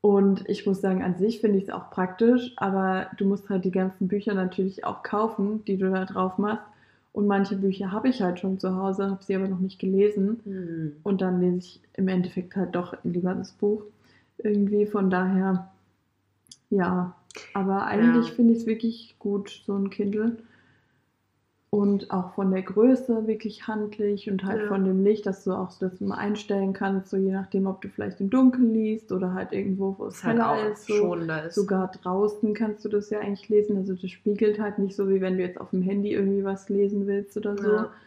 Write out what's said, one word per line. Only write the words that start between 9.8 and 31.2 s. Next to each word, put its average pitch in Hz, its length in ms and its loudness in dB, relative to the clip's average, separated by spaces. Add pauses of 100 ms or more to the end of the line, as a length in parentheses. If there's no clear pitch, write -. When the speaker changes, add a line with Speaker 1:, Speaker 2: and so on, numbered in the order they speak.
Speaker 2:
Hm. 165 580 -8
Speaker 1:
Und 196 200 0
dann 180 200 2
lese 180 160 2
ich - 240 -12 (120)
im 190 140 0
Endeffekt 180 480 -2
halt 180 200 -4
doch 175 180 -4 (100)
lieber 180 300 -2
das 190 200 -8
Buch 208 280 0 (560)
irgendwie. 208 480 2
Von 202 240 2
daher, 185 640 2 (960)
ja. 180 460 0 (400)
Aber 196 320 0
eigentlich 233 400 4
Speaker 2:
Ja. - 80 -10
Speaker 1:
finde 233 180 6
ich's 226 140 -2
wirklich 220 500 -4
gut, 202 480 -6
so 202 100 -4
ein 196 140 -2
Kindle. 214 480 -2 (1300)
Und 202 400 2
auch 180 240 -4
von 190 160 0
der 185 100 0
Größe 220 680 4
wirklich 220 400 -4
handlich 208 640 -4
und 190 140 -2
halt 208 160 -2
Speaker 2:
Ja. 208 80 -4
Speaker 1:
von 190 160 0
dem 190 180 2
Licht, 208 220 4
dass 190 180 -4
du 185 100 -2
auch 185 180 -6
so 185 180 -6
das 185 100 -12
immer 196 180 -4
einstellen 202 540 -2
kannst, 190 380 -2
so 196 80 -2
je 190 160 2
nachdem, 190 340 -2
ob 190 140 -6
du 196 80 -12
vielleicht 196 320 -8
im 196 80 0
Dunkeln 254 440 6
liest 220 380 0
oder 185 220 -2
halt 190 180 -6
irgendwo, 196 480 -2
wo - 60 -6
es - 100 -10
Speaker 2:
Ist - 80 -16
halt 233 160 2
Speaker 1:
heller 226 120 2
Speaker 2:
auch 214 200 0
Speaker 1:
ist, - 160 -12
so. 214 80 0
Speaker 2:
schonender 165 480 0